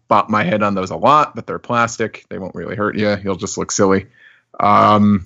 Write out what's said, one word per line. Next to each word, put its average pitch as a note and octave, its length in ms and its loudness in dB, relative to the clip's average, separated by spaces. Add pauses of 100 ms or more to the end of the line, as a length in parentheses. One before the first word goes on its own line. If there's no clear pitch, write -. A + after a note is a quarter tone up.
bop G#2+ 200 2
my G#2+ 140 0
head G#2 220 0
on G2+ 100 0
those F#2 160 -4
a E2+ 60 -6
lot, C3+ 400 2
but A2+ 100 -12
they're F2 140 -8
plastic. A#2 680 -4
They F#2+ 80 -12
won't F#2 180 -12
really F2+ 180 -8
hurt G2+ 220 -2
you. G#2 260 0
You'll G2 140 -4
just F#2+ 200 -8
look F2+ 140 -6
silly. F#2+ 360 2 (540)
Um, G#2 640 4